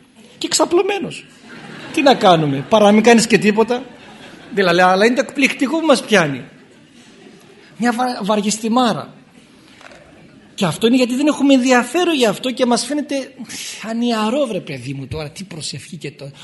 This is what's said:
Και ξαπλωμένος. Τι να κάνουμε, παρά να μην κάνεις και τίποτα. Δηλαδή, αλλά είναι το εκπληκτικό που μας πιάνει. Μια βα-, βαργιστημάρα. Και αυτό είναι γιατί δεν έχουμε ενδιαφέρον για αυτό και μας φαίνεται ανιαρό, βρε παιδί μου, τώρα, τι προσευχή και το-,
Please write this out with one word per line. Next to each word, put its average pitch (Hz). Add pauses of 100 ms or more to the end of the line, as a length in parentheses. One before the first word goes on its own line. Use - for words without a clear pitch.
(380)
Και -
ξαπλωμένος. 349 (640)
Τι 311
να 262
κάνουμε, 156
παρά 214
να 202
μην 214
κάνεις 233
και 220
τίποτα. 220 (720)
Δηλαδή, 180
αλλά 185
είναι 240
το 262
εκπληκτικό 277
που 320
μας 277
πιάνει. 151 (1300)
Μια 240
βα-, 247
βαργιστημάρα. 214 (1400)
Και -
αυτό 175
είναι 240
γιατί 254
δεν 294
έχουμε 277
ενδιαφέρον 262
για 240
αυτό 202
και 247
μας 240
φαίνεται 277 (560)
ανιαρό, 233
βρε 202
παιδί 135
μου, 135
τώρα, 151
τι 185
προσευχή 160
και 180
το-, 139 (120)